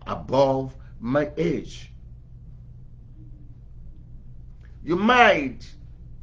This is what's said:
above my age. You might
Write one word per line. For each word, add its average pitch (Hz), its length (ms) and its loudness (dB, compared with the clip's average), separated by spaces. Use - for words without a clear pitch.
above 131 720 2
my 143 360 2
age. 156 560 -2
You 156 120 4
might 202 720 6